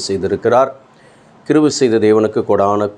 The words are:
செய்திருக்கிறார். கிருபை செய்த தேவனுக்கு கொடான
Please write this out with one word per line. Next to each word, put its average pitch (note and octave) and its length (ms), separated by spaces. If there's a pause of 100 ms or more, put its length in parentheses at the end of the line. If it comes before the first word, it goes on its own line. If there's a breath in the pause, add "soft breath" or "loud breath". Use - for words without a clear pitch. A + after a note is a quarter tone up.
செய்திருக்கிறார். G2+ 600 (760 soft breath)
கிருபை D3+ 240
செய்த A#2 280
தேவனுக்கு G#2+ 500
கொடான G#2 500